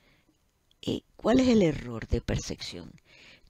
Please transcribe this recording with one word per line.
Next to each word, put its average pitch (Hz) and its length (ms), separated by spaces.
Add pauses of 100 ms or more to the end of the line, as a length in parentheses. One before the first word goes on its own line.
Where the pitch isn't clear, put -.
(800)
eh, - 200 (140)
cuál 240 240
es 254 100
el 226 120
error 120 460
de 120 140
percepción. - 680 (580)